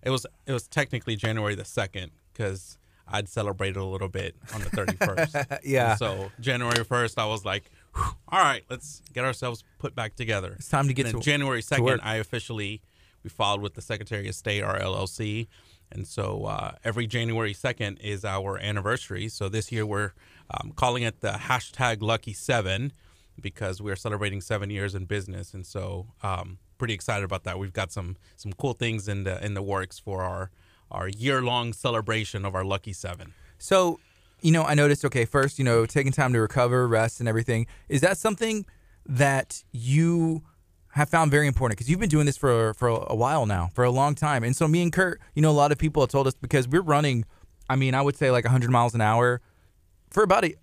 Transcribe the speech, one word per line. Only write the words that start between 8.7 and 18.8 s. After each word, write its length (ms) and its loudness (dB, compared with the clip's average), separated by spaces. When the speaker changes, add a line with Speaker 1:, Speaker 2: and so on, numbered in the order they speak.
Speaker 1:
get 120 -2
ourselves 380 -6
put 160 -8
back 200 -6
together." 440 -4
Speaker 2:
It's 100 -14
time 180 2
to 60 2
get 140 0
Speaker 1:
And 80 -4
then 60 -4
Speaker 2:
to 40 -4
Speaker 1:
January 380 0
Speaker 2:
to 180 0
work. 160 4
Speaker 1:
second, 100 -6
I 100 -2
officially, 640 -6
we 80 -12
filed 320 0
with 100 -6
the 80 -16
Secretary 480 -6
of 60 -8
State, 260 -4
our 160 -2
L 180 -4
L 120 -4
C. 400 -6
And 140 -10
so, 380 -6
uh, 300 -6
every 200 -4
January 480 -2
second 440 -6
is 260 -8
our 360 -4
anniversary. 680 -4